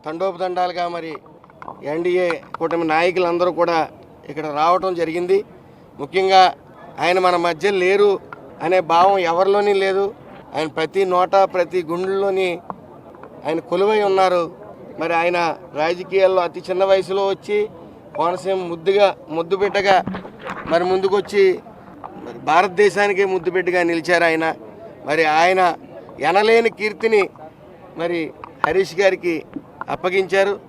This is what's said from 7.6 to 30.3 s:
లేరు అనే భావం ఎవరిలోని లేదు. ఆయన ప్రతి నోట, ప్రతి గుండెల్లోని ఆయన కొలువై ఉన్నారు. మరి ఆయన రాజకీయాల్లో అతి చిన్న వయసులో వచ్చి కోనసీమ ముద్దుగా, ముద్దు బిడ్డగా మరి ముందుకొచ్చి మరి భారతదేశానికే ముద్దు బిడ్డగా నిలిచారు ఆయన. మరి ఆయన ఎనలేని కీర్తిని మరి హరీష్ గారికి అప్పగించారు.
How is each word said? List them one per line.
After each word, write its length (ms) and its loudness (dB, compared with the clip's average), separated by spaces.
లేరు 260 4
అనే 140 4
భావం 260 4
ఎవరిలోని 420 2
లేదు. 300 0
ఆయన 140 -4
ప్రతి 240 -2
నోట, 220 2
ప్రతి 260 0
గుండెల్లోని 580 -2
ఆయన 140 -2
కొలువై 260 2
ఉన్నారు. 340 2
మరి 220 -2
ఆయన 160 0
రాజకీయాల్లో 600 2
అతి 280 -4
చిన్న 220 0
వయసులో 420 2
వచ్చి 240 -4
కోనసీమ 420 -2
ముద్దుగా, 380 2
ముద్దు 340 -2
బిడ్డగా 340 2
మరి 120 2
ముందుకొచ్చి 640 2
మరి 140 -14
భారతదేశానికే 720 2
ముద్దు 320 -2
బిడ్డగా 340 0
నిలిచారు 320 0
ఆయన. 220 2
మరి 180 0
ఆయన 200 4
ఎనలేని 400 4
కీర్తిని 540 0
మరి 220 -4
హరీష్ 360 0
గారికి 340 0
అప్పగించారు. 600 0